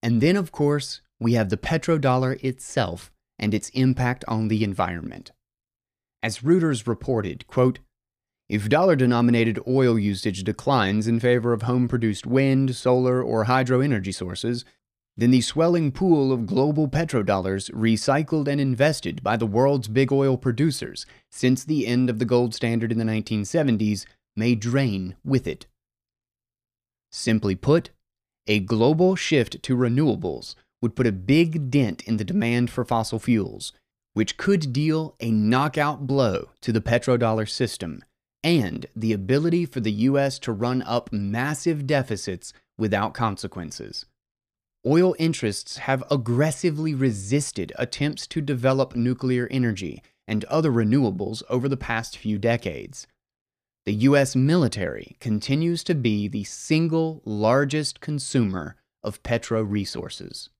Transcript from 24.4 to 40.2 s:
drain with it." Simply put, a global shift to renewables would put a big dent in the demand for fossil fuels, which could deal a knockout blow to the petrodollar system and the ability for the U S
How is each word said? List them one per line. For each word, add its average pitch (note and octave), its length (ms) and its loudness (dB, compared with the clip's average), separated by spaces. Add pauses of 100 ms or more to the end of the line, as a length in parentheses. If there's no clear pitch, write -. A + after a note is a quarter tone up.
drain G#2+ 720 -2
with C3 220 0
it." - 200 -8 (1400)
Simply G#2+ 440 0
put, D3+ 360 2 (560)
a G#2+ 140 2
global C#3 560 4
shift - 460 0
to B2+ 140 0
renewables A#2 760 0 (260)
would A#2+ 160 -2
put B2+ 100 2
a A2 60 2
big C#3+ 580 0
dent B2 340 0
in A2 120 -2
the G#2 80 -2
demand A#2 460 0
for B2 140 -4
fossil A2+ 340 -2
fuels, G#2+ 540 0 (420)
which - 220 -2
could E3 360 0
deal D#3 480 -2
a A#2 100 -4
knockout C#3 760 0
blow C3 440 0 (100)
to - 120 -2
the A2 80 2
petrodollar A#2 680 2
system - 540 -6 (400)
and D3 440 0 (100)
the A2 160 0
ability C#3+ 520 0
for - 140 -8
the G#2+ 140 -2
U B2+ 260 2
S C#3 220 -2